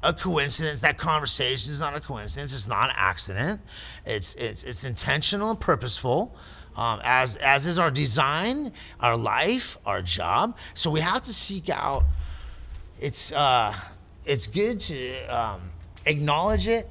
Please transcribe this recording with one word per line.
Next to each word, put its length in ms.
a 100
coincidence. 680
That 180
conversation 720
is 80
not 160
a 60
coincidence. 520
It's 140
not 220
an 80
accident. 640
It's, 300
it's, 280
it's 200
intentional 680
and 100
purposeful, 760
um, 260
as, 340
as 280
is 140
our 100
design, 840
our 180
life, 680
our 200
job. 520
So 160
we 100
have 220
to 100
seek 380
out. 320
It's, 320
uh, 420
it's 200
good 360
to, 440
um, 360
acknowledge 640
it 240